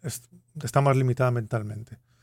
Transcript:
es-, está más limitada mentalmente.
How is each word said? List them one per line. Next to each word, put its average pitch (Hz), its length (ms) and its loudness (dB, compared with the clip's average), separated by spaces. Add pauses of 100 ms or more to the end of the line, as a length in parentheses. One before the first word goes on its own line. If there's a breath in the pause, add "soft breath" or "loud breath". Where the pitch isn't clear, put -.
es-, - 200 -10 (400)
está 135 180 0
más 139 160 4
limitada 127 340 2
mentalmente. 107 680 -4 (240)